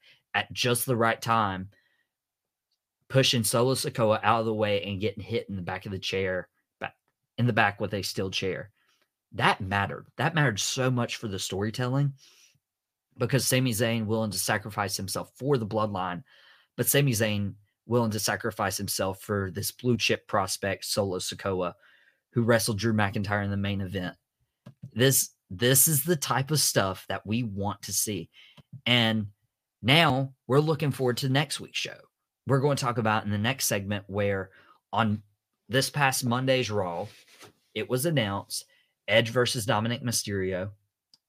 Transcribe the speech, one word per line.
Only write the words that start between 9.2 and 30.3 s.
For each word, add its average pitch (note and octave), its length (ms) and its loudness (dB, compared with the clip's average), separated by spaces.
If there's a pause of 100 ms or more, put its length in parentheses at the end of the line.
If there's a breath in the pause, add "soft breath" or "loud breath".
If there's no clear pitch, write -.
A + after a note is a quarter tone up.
That C3 280 0
mattered. G2 460 -2 (100)
That D#3+ 180 0
mattered C3 240 2
so C3 320 -2
much A#2+ 260 -2
for A2+ 120 -8
the F#2+ 100 -6
storytelling, B2 760 -2 (1040 soft breath)
because B2 280 0
Sami B2+ 260 2
Zayn A2+ 340 0
willing A2 240 0
to F#2+ 80 -4
sacrifice G#2 580 -2
himself F#2+ 400 -8
for C3+ 220 0
the A2 80 -2
bloodline, F#2+ 560 -2 (540 soft breath)
but - 100 -2
Sami C#3+ 260 4
Zayn G2+ 420 0 (320)
willing A2+ 240 2
to G#2+ 100 -2
sacrifice G#2 560 -2
himself G2 460 -4
for G2 280 -2
this G#2 220 -6
blue B2 240 0
chip - 300 0
prospect, G2 580 -2
Solo F#2+ 340 -2
Sikoa, F#2 540 -4 (600 soft breath)
who A#2+ 100 2
wrestled A2+ 360 4
Drew A2+ 140 0
McIntyre G2+ 520 0
in G2 60 -2
the G2+ 60 -2
main G2 240 -2
event. F2+ 340 -6 (800)
This, C3 380 4 (200)
this A#2+ 380 4
is D3 160 2
the E3+ 120 2
type C#3 340 -2
of D3 100 4
stuff G2 480 0
that F#2+ 180 -6
we A2+ 160 0
want G2+ 400 -4
to G#2 100 -10
see. F#2+ 360 -4 (560 loud breath)
And A2 440 2 (520)
now C3+ 540 4 (120)